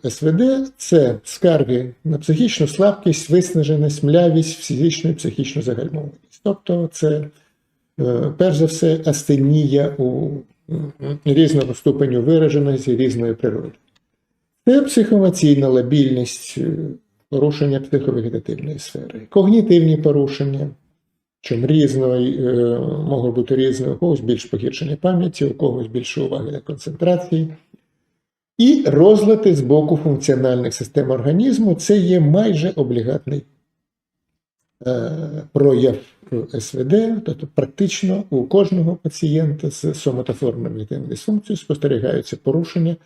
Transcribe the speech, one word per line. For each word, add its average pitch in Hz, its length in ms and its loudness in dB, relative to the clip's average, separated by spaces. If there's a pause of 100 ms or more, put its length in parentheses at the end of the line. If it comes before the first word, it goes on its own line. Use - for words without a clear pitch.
С 127 180 -6
В 156 100 2
Д — 262 340 2 (100)
це 127 480 2
скарги 127 680 0 (100)
на 160 140 -2
психічну 160 480 0
слабкість, 185 640 0
виснаженість, 156 720 0
млявість, 160 560 2
фізичну 160 520 -2
і 156 40 -2
психічну 123 480 -6
загальмованість. 139 800 -8
Тобто 175 500 -4
це, 151 360 -2 (720)
е, 123 380 -2
перш 180 180 2
за 160 100 4
все, 160 400 0
астенія 143 920 2
у, 127 300 -2 (420)
м, 156 220 -8 (320)
різного 143 500 2
ступеню 135 480 0
вираженості, 139 760 2
різної 117 380 -2
природи. 110 380 -4 (920)
Це 269 160 6
психоемоційна 185 840 2
лабільність, 127 880 0
е, - 120 -4 (580)
порушення 143 520 0
психовегетативної 135 1000 -4
сфери, - 420 -14 (100)
когнітивні 190 680 6
порушення, 143 720 0 (720)
чим 120 260 -2
різної, 131 800 2
е, 120 320 0 (300)
можуть 123 260 -2
бути 123 220 0
різні, 131 300 0
у 135 100 -4
когось 160 240 0
більш 113 240 -2
погіршення 127 520 -6
пам'яті, 175 480 0
у 135 100 -2
когось 123 320 -2
більше 117 340 -6
уваги - 320 -6
на 143 80 -10
концентрації. 160 880 -4 (1080)
І 269 280 4
розлади 208 680 6
з 143 60 0
боку 151 360 2
функціональних 127 800 0
систем 127 360 -4
організму — 180 680 2
це 208 200 2
є 180 220 2
майже 170 560 2
облігатний, 131 640 -4 (1400)
е, 120 240 -2 (420)
прояв 131 440 2 (580)
С - 240 -8
В 127 60 -4
Д, 220 320 2 (100)
тобто 151 280 -8
практично 185 760 -2
у 127 140 0
кожного 175 580 0
пацієнта 151 680 -2
з 151 240 -6
соматоформною 123 800 -4
вегетативною 110 360 -10
дисфункцією 208 480 -4
спостерігаються 131 800 -4
порушення 165 680 -2